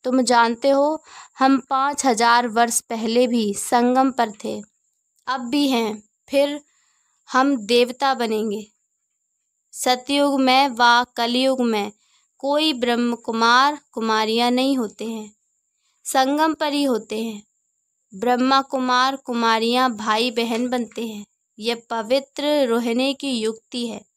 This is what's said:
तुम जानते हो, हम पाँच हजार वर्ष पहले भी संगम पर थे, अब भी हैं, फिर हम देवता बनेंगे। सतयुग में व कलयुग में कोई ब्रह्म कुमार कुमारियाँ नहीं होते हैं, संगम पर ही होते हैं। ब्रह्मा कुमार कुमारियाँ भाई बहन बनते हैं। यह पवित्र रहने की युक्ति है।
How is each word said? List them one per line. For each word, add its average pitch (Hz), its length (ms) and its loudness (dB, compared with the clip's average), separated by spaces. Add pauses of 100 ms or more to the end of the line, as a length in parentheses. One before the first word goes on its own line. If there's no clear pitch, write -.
तुम 262 180 2
जानते 233 480 2
हो, 285 340 2 (360)
हम 269 300 4
पाँच 269 360 -2
हजार 233 420 4
वर्ष 233 340 0
पहले 233 460 0
भी 226 260 0
संगम 247 580 0
पर 233 200 -2
थे, 214 300 -10 (640)
अब 254 140 -6
भी 277 260 0
हैं, 226 360 -2 (260)
फिर 285 320 0 (680)
हम 269 260 2
देवता 240 560 0
बनेंगे। 220 580 -4 (1000)
सतयुग 277 680 0
में 262 280 4
व 240 360 2 (100)
कलयुग 254 460 0
में 214 300 -2 (460)
कोई 302 360 0
ब्रह्म 240 420 -2
कुमार 240 640 2 (120)
कुमारियाँ 220 600 0
नहीं 262 260 0
होते 220 280 -6
हैं, 220 300 -12 (680)
संगम 294 500 0
पर 302 200 -4
ही 285 100 0
होते 220 400 -2
हैं। 214 280 -10 (600)
ब्रह्मा 247 480 2
कुमार 262 540 -2
कुमारियाँ 233 800 0
भाई 220 360 -2
बहन 233 380 -4
बनते 226 380 -6
हैं। 208 180 -12 (340)
यह 233 300 -4
पवित्र 240 540 -4
रहने 254 680 0
की 262 260 -6
युक्ति 226 480 -6
है। 208 180 -12 (120)